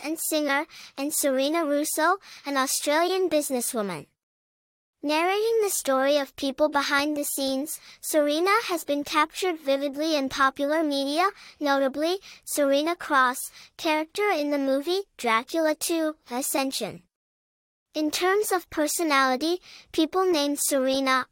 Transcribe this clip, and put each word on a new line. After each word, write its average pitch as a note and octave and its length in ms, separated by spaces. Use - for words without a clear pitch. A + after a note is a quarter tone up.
and D#4 160
singer, D4+ 480
and C#4+ 160
Serena D4 520
Russo, D#4 540
an C#4+ 100
Australian E4 760
businesswoman. A#3 760
Narrating G4 600
the F#4+ 80
story C#4 480
of C4+ 160
people C#4+ 340
behind D4 480
the D4 60
scenes, C4+ 560
Serena D#4 500
has F4 180
been C#4+ 200
captured D#4+ 560
vividly C#4+ 560
in C4+ 140
popular C#4+ 540
media, C#4+ 440
notably C#4+ 600
Serena D4 500
Cross, C4 540
character D#4+ 520
in D4 220
the C#4+ 80
movie C#4+ 420
Dracula C#4 560
Two, D#4 440
Ascension. A#3+ 720
In D4+ 160
terms G4 400
of F4+ 180
personality, D4+ 880
people F4+ 400
named C#4+ 280
Serena C4 720